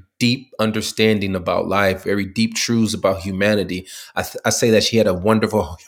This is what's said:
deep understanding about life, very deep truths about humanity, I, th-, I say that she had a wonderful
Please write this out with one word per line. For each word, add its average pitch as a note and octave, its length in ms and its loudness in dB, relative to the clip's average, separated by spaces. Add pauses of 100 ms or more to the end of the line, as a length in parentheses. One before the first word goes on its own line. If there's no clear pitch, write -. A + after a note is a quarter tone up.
(200)
deep A#2+ 400 0
understanding G#2+ 720 0
about F2+ 340 -2
life, F#2+ 360 0
very G2+ 220 -2
deep A2 300 -2
truths A2+ 380 0
about F#2+ 280 -2
humanity, F#2+ 640 -2 (280)
I, F#2 80 -2
th-, - 200 -12
I A2+ 60 0
say A#2 220 2
that G#2+ 120 6
she - 140 0
had G#2+ 100 4
a F#2+ 60 0
wonderful G#2+ 640 0 (100)